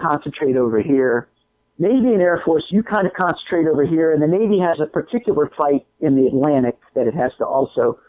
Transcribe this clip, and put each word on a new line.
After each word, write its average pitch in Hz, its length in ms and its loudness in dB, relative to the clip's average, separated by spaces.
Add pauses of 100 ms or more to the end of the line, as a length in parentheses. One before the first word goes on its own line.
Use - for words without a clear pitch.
concentrate 147 560 -2
over 113 240 0
here? 127 480 0 (500)
Navy 233 360 2
and 190 80 2
Air 175 220 2
Force, 160 260 0
you 202 120 2
kinda 208 280 -2
concentrate 170 560 -2
over 147 180 2
here, 160 280 2
and 147 100 2
the 151 40 2
Navy 202 320 2
has 170 220 0
a 151 60 -2
particular 151 720 -2
fight 143 300 0 (140)
in 139 160 2
the 131 100 4
Atlantic 135 520 0 (160)
that 123 120 0
it 113 80 -2
has 131 240 -2
to 113 80 -2
also, 120 520 -2 (100)